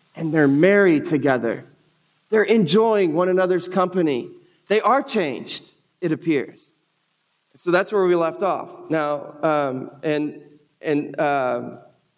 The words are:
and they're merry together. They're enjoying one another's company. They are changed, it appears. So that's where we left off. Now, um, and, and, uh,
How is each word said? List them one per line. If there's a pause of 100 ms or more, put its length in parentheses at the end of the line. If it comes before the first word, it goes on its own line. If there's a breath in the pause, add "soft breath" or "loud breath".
(160)
and
they're
merry
together. (640)
They're
enjoying
one
another's
company. (400 soft breath)
They
are
changed, (360)
it
appears. (800)
So
that's
where
we
left
off.
Now,
um, (100)
and, (400)
and,
uh, (400)